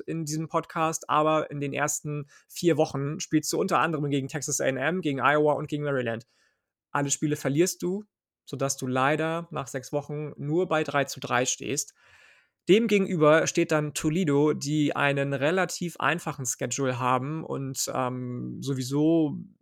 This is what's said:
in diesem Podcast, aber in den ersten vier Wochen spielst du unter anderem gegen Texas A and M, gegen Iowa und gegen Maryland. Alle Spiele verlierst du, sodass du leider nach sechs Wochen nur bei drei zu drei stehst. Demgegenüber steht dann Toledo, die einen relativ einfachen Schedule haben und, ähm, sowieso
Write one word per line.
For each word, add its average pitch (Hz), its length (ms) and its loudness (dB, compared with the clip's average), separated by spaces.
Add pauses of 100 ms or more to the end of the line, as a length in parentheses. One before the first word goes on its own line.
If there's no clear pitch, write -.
in 160 180 -4
diesem 156 220 -4
Podcast, 160 640 -2
aber 151 400 4
in 147 80 -8
den 143 140 -4
ersten 147 560 -4 (180)
vier 165 300 2
Wochen 151 420 0
spielst - 340 -2
du 156 60 0
unter 175 220 2
anderem 151 300 0
gegen 135 180 0
Texas 143 320 -4
A 135 60 0
and 131 120 0
M, 160 220 0
gegen 147 180 0
Iowa 147 360 4
und 147 120 -4
gegen 147 160 -4
Maryland. 123 460 -2 (640)
Alle 143 180 0
Spiele 147 240 -2
verlierst 151 480 0
du, 190 220 -4 (400)
sodass 139 320 -4
du 135 100 -6
leider 156 640 0
nach 139 160 -6
sechs - 260 -10
Wochen 147 440 -6
nur 156 320 0
bei 156 160 2
drei 143 180 0
zu 135 160 -6
drei 123 280 0
stehst. - 480 -4 (760)
Demgegenüber 185 800 6
steht 170 240 0
dann 151 200 0
Toledo, 151 600 2
die 143 420 0
einen 139 380 0
relativ 170 680 -2
einfachen 143 480 -2
Schedule 127 540 -2
haben 131 420 0
und, 135 500 -6
ähm, 123 680 -6
sowieso 143 760 2 (260)